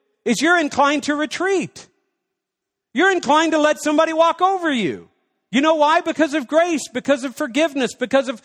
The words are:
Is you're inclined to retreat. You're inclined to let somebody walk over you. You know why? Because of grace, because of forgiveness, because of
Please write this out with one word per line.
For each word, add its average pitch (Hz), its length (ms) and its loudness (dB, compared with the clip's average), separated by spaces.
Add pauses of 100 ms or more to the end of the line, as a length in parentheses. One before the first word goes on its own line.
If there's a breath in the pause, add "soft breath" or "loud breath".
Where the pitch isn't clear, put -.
(240)
Is 214 160 0
you're 339 180 4
inclined 285 440 0
to 294 120 -2
retreat. 311 720 -4 (1080)
You're 370 180 2
inclined 311 400 0
to 320 60 2
let 302 240 0
somebody 311 320 0
walk 320 260 2
over 359 320 0
you. 123 380 -4 (420)
You 247 80 2
know 320 140 4
why? 311 260 2
Because 311 320 -2
of 285 160 -4
grace, 330 400 0
because 254 340 -2
of 269 140 -8
forgiveness, 277 580 -2
because 254 360 -2
of 226 140 -12